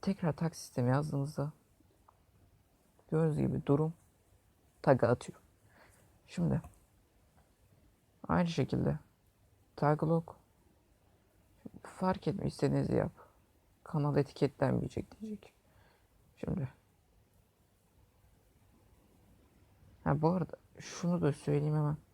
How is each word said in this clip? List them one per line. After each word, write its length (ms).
Tekrar 320
tag 220
sistemi 360
yazdığımızda 600
gördüğünüz 300
gibi 280
durum 280
tag'ı 260
atıyor. 320
Şimdi 360
aynı 200
şekilde 500
tag 260
log 260
fark 460
etmiyor, 220
istediğinizi 440
yap. 180
Kanal 320
etiketlenmeyecek 1040
diyecek. 340
Şimdi 320
ha, 180
bu 60
arada 280
şunu 440
da 100
söyleyeyim 440
hemen. 200